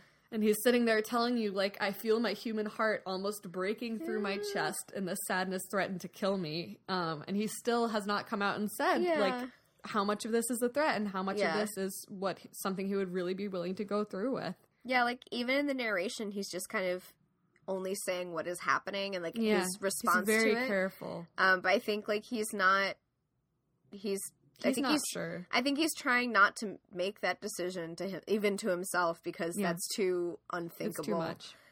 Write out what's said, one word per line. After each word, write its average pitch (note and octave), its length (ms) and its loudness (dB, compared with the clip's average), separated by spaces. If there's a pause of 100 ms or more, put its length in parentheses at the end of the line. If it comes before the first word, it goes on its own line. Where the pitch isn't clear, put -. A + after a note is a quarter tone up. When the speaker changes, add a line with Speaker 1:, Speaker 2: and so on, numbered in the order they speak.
(300)
Speaker 1:
And A3 140 0
he's G#3+ 180 6
sitting A#3+ 220 6
there A3 180 4
telling A#3+ 360 0
you, G#3+ 140 0
like, G3 280 0
"I G3+ 140 0
feel A3 260 2
my G#3+ 140 0
human G#3+ 320 -2
heart G#3+ 400 0
almost F#3+ 440 -4
breaking G#3+ 500 -4
through A3 200 -2
my G3+ 140 0
Speaker 2:
Yeah. G3+ 100 -2 (100)
Speaker 1:
chest, D#3+ 400 -2
and G3 140 -2
the F#3 80 -2
sadness F#3 560 -2
threatened F#3 300 0
to F3 80 -10
kill G3 280 0
me." E3+ 520 -4
Um, E3 400 -2
and G3 80 0
he G#3+ 100 2
still A#3 400 0
has G#3+ 180 -2
not G#3 220 -2
come G#3 140 -2
out G3+ 180 0
and G#3 100 -2
said, E4+ 340 2
Speaker 2:
Yeah. E4 180 2
Speaker 1:
like, B3+ 280 0 (360)
how G#3 180 0
much G#3 220 0
of A3 80 -2
this A#3 180 2
is A#3 100 0
a A#3+ 60 2
threat C#4+ 300 2
and G#3 100 0
how F#3+ 160 -4
much G3 140 -2
Speaker 2:
Yeah. F3+ 160 2
Speaker 1:
of G3+ 80 2
this G#3+ 160 -4
is F#3+ 320 -4
what, F#3 320 -4 (100)
something F#3+ 360 -4
he G3 100 0
would F#3 160 -2
really F3+ 220 -2
be G3+ 120 -4
willing F#3 280 -4
to G#3 100 -4
go G#3 180 0
through G#3+ 300 -4
with. F#3 220 -4 (280)
Speaker 2:
Yeah, B3 220 2
like, B3 260 -4
even B3 240 0
in C#4+ 120 2
the C#4 60 0
narration, G#3+ 580 -2
he's G3 180 -6
just F3+ 180 -6
kind F#3+ 200 -2
of F#3 260 -4 (560)
only F#3+ 260 -4
saying F3+ 380 -4
what D#3+ 140 -4
is F3 120 -6
happening G3 560 0
and, F3 80 -4
like, E3+ 140 -4
Speaker 1:
Yeah, G#3+ 240 4
Speaker 2:
his F#3 200 -2
response F#3 460 2
Speaker 1:
he's A3 140 6
very A3 140 4
Speaker 2:
to A#3+ 60 -2
it. C4 60 -2
Speaker 1:
careful. F#3 580 -2 (120)
Speaker 2:
Um, F#3 240 6
but F#3 100 4
I G3+ 80 6
think, G#3 300 -2
like, G#3+ 160 0
he's A3 260 -2
not, F#3+ 460 4 (960)
he's, G3 280 -4 (460)
I - 40 6
Speaker 1:
He's C4 60 2
Speaker 2:
think C4 100 0
Speaker 1:
not B3+ 80 4
Speaker 2:
he's, D4 100 2 (100)
Speaker 1:
sure. F3 380 -6
Speaker 2:
I B3 100 4
think C#4 160 2
he's E4 160 2
trying B3 400 2
not G3+ 240 6
to G3 220 -6 (120)
make F#3 300 -4
that F#3 180 -2
decision F3+ 580 -6
to F#3 120 -4
him, F3+ 180 -6
even G3+ 300 2
to G#3+ 120 -2
himself, F3 540 0
because F3 340 -4
Speaker 1:
Yeah. G3 140 2
Speaker 2:
that's E3+ 240 -4
too F3+ 440 0 (100)
Speaker 1:
It's - 0 -
too F3 80 -4
Speaker 2:
unthinkable. E3+ 600 -4
Speaker 1:
much. - 360 -6 (160)